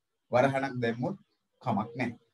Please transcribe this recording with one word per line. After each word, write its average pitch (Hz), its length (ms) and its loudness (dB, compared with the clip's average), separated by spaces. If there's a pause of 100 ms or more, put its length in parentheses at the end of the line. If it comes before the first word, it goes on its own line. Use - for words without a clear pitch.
(320)
වරහණක් 135 480 2
දැම්මොත් 120 360 -2 (460)
කමක් 110 340 -2
නැහැ. 123 220 -4 (160)